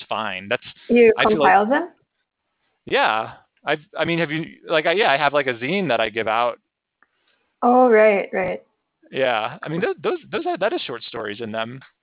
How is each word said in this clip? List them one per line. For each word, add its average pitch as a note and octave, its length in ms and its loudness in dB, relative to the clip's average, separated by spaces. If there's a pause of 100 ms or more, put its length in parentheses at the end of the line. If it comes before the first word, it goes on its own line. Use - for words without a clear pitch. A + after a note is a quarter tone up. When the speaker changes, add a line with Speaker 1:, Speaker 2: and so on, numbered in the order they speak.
Speaker 1:
fine. G2+ 400 -6
That's, B2 180 -4 (220)
Speaker 2:
You A#3 280 6
Speaker 1:
I - 80 4
feel G#3 140 2
like F#3 140 4
Speaker 2:
compile G3+ 140 4
them? D4+ 240 -2 (920)
Speaker 1:
Yeah. A#2 500 -2 (300)
I've, D3+ 140 -2 (180)
I D#3 80 -2
mean, E3 140 -2
have D#3+ 140 -2
you, D#3+ 120 -4 (240)
like, D#3 180 0
I, E3 60 2
yeah, F#3+ 200 2
I C#3 40 2
have, C#3+ 160 2
like, C#3+ 140 0
a B2+ 80 -2
zine D#3+ 340 -4
that A#2 120 2
I A2+ 100 -2
give A2 160 -4
out. G#2+ 320 -2 (1040)
Speaker 2:
Oh, B3+ 260 6
right, G#3+ 440 4
right. F#3 280 -4 (500)
Speaker 1:
Yeah. B2 520 -2
I - 80 -12
mean, E3 100 -4
tho-, F4 220 -4
those, E4 160 -4 (120)
those A3+ 140 -6
are, F4 140 -6
that A#3+ 160 -2
is F4 80 -6
short A#2 200 -10
stories G#2+ 380 -10
in A2+ 100 -10
them. A2+ 300 -8 (220)